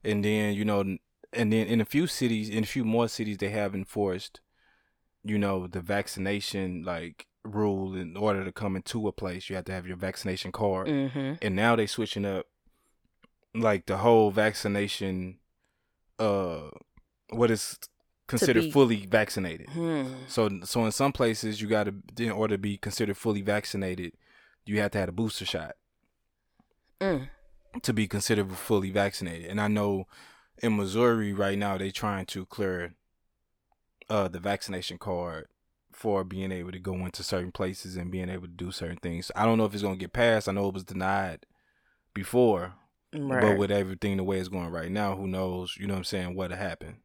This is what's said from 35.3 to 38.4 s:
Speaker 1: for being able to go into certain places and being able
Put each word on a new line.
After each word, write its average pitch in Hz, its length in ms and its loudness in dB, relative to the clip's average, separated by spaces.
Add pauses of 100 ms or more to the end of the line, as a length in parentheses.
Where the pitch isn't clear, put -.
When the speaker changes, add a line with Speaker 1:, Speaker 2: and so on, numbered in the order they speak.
Speaker 1:
for 101 240 2
being 95 280 -4
able 90 200 -6
to 92 80 -10
go 92 160 -4 (100)
into - 180 -8
certain 90 280 -2
places 92 460 -6
and 90 140 -6
being 92 180 -4
able 90 180 -8